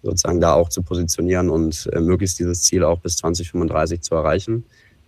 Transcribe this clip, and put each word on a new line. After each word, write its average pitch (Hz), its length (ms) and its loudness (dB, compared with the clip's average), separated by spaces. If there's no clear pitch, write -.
sozusagen 90 380 0
da 82 140 4
auch 85 140 4
zu - 140 -4
positionieren 87 680 0
und, 80 420 -2
äh, 85 80 -2
möglichst 90 380 0
dieses 87 240 -2
Ziel 90 220 2
auch 85 160 2
bis 85 160 -6
zwanzig 85 340 -4
fünfunddreißig 82 520 0
zu - 120 -2
erreichen. 92 500 0